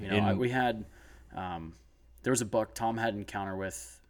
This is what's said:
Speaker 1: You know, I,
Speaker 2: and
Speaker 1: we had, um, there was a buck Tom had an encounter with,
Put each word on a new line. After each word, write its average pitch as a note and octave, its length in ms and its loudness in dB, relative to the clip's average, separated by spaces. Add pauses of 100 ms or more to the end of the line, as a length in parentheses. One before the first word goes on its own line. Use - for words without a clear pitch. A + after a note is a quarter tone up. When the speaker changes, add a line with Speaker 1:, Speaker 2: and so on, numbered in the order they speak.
Speaker 1:
You - 80 -6
know, G#2 80 2
I, G#2 140 6
Speaker 2:
and G2 80 4
Speaker 1:
we B2 100 2
had, A#2+ 380 0 (480)
um, E2+ 400 -6 (480)
there B2 80 2
was B2 100 4
a A#2 60 -2
buck A2 280 0
Tom A2+ 220 0
had A2+ 160 2
an G2+ 80 -4
encounter G2 360 -4
with, - 540 -8